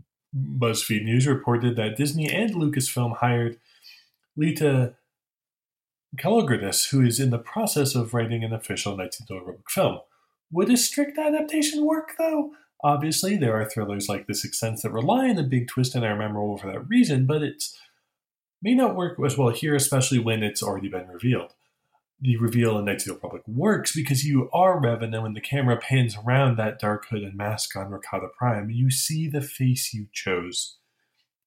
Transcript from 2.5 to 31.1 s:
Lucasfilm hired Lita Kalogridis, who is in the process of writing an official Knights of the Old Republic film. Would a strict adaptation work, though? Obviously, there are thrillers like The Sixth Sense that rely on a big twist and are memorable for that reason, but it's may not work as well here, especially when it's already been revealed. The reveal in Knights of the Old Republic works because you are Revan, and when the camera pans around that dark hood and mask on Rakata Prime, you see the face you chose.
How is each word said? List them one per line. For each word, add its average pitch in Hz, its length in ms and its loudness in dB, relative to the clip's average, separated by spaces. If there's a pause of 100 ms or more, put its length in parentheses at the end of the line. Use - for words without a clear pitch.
Lucasfilm 131 600 0
hired 120 420 0 (760)
Lita 147 600 2 (1200)
Kalogridis, 139 720 2
who 135 120 4
is 113 180 4
in 135 100 4
the 120 80 2
process 147 560 0
of 117 220 -2
writing 113 280 -2
an 113 100 -4
official 101 440 -6
Knights 90 220 -8
of 107 80 -18
the 95 80 -12
Old 92 80 -12
Republic 90 260 -14
film. 131 300 0 (520)
Would 196 200 2
a 247 60 8
strict 285 420 -2
adaptation 302 640 0
work, 311 320 -2
though? 311 360 -2 (300)
Obviously, 156 540 0
there 113 220 2
are 107 100 -2
thrillers 101 400 -4
like 98 160 -6
The 98 80 -6
Sixth - 260 -6
Sense 113 220 -4
that 110 100 -4
rely 208 380 2
on 208 80 2
a 156 60 0
big 127 240 0
twist 127 260 0
and 123 100 0
are 107 120 0
memorable 104 420 -2
for 98 140 -8
that 127 160 -10
reason, 165 400 4
but 151 160 0
it's - 340 -8 (840)
may 226 140 2
not 233 200 4
work 175 300 -4
as 131 120 0
well 131 120 4
here, 147 260 0
especially 131 440 2
when 110 240 0
it's 101 200 -2
already 98 240 -4
been 95 200 -8
revealed. 117 460 -2 (680)
The 123 160 4
reveal 113 400 2
in 101 80 -2
Knights 98 180 -2
of - 40 -6
the 92 60 -6
Old - 100 -12
Republic 85 220 -10
works 151 480 0
because 135 300 0
you 139 300 2
are 180 260 6
Revan, 117 340 0
and 113 100 -4
when 107 100 -6
the 107 80 -10
camera 127 340 2
pans 123 400 0
around 123 420 2
that 107 220 -2
dark 104 300 -2
hood 107 140 -4
and 98 120 -10
mask 104 400 -6
on 98 160 -8
Rakata 92 460 -8
Prime, 107 320 0
you 123 200 2
see 156 380 -2
the 143 140 -2
face - 520 -2
you 104 200 -8
chose. 90 640 -4 (680)